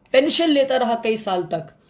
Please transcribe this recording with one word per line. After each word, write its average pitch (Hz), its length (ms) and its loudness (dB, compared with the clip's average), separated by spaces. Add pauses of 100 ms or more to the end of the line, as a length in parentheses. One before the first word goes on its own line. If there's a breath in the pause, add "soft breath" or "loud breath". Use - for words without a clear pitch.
(120)
पेंशन 320 380 2
लेता 269 280 2
रहा 233 260 -2
कई 220 140 -2
साल 185 260 -4
तक, 160 300 -8 (160 soft breath)